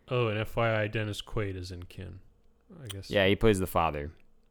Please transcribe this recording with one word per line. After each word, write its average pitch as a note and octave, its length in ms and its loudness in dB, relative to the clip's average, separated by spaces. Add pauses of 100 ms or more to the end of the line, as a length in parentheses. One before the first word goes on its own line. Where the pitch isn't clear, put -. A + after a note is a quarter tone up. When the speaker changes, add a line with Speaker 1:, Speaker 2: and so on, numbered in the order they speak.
Speaker 1:
Oh, B2 180 2
and G#2+ 120 0
F A2 180 -4
Y A2+ 240 2
I, G#2 60 0
Dennis G#2+ 340 -4
Quaid G2 340 -4
is F#2 160 -8
in F2+ 120 -12
Kin, F2+ 360 -14 (640)
I A#2+ 40 -14
guess. G2 240 -12
Speaker 2:
Yeah, G2 160 4
he G2+ 80 6
plays G#2 240 6
the F2+ 80 -2
father. D#2 440 0 (400)